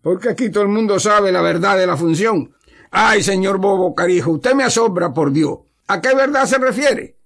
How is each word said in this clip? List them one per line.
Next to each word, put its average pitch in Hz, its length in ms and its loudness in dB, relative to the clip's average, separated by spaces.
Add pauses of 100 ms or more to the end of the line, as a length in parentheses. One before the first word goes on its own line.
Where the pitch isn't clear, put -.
porque 185 280 -2
aquí 214 200 -2
todo 202 140 0
el 202 60 0
mundo 208 300 0
sabe 208 320 2
la 180 100 0
verdad 175 360 0
de 185 100 2
la 170 100 -2
función. 170 560 0 (380)
Ay, 214 320 2
señor 190 340 0
Bobo 190 380 0
Carijo, 175 360 0
usted 247 220 0
me 269 100 0
asombra, 180 500 0
por 151 180 0
Dios. 151 280 -2 (280)
¿A 196 120 -2
qué 262 160 2
verdad 269 300 2
se 254 140 0
refiere? 254 680 -2